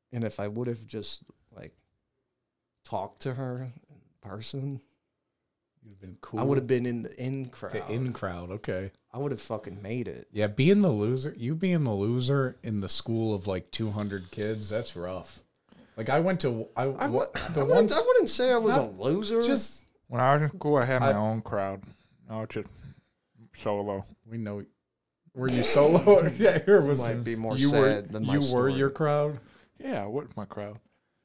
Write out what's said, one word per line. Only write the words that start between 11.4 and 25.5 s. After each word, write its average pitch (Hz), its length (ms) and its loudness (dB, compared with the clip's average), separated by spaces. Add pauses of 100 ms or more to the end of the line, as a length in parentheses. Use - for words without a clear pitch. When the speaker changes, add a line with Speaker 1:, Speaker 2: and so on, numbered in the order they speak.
Speaker 2:
being 175 280 0
the 117 100 0
loser 123 720 0
in 107 180 -2
the 95 80 -4
school 113 460 -2
of, 92 120 -6
like, 92 240 -4
two 110 200 -4
hundred 101 400 -6
kids, 107 380 -6
that's 107 260 -6
rough. 87 460 -10 (540)
Like, 113 140 -6
I 143 120 4
went 180 200 0
to, 120 340 -2
I, 123 80 -2
Speaker 1:
I 135 40 0
Speaker 2:
wa-, 143 200 -2
Speaker 1:
wou-, - 180 0 (280)
Speaker 2:
the 156 80 0
Speaker 1:
I - 20 2
wouldn't, - 60 0
Speaker 2:
ones 226 240 6
Speaker 1:
I 311 80 4
wouldn't 480 280 4
say 254 220 2
I 240 60 4
was 226 180 2
Speaker 2:
not 269 140 2
Speaker 1:
a - 20 -16 (100)
loser. 208 420 0
Speaker 2:
just 240 420 -2 (220)
Speaker 3:
When 120 120 -4
I 131 140 6
was 147 80 4 (100)
in 190 60 -12
school, 147 200 0
I 120 80 4
had 127 160 2
my 131 100 4
Speaker 2:
I 104 60 2
Speaker 3:
own 110 240 0
crowd. 98 420 -6 (460)
I 110 100 -8
was 110 100 -10
just 104 200 -8 (840)
solo. 101 520 -4 (240)
Speaker 2:
We 113 100 -10
know. 104 260 -8 (720)
Were 127 140 -2
you 123 140 2